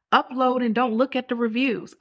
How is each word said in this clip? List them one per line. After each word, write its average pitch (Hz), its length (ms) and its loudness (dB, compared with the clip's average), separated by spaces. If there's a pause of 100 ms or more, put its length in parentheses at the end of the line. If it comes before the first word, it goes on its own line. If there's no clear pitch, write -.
(140)
Upload 254 500 2
and 220 120 0
don't 233 220 0
look 262 180 0
at 254 140 -4
the 247 60 -4
reviews. 233 640 -2